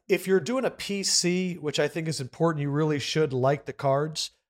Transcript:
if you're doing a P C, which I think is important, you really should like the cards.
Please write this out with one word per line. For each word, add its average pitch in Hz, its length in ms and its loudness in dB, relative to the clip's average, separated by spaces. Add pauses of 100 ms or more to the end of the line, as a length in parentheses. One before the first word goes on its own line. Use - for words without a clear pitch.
if 180 180 2
you're 185 140 4
doing 247 240 -2
a 185 60 0
P 202 320 -6
C, 180 520 0
which 151 240 -4
I 147 100 2
think 160 200 -6
is 151 120 -4
important, 156 420 0
you 143 80 0
really 151 280 2
should 151 340 0
like 131 340 2
the 139 60 -8
cards. 143 580 0 (200)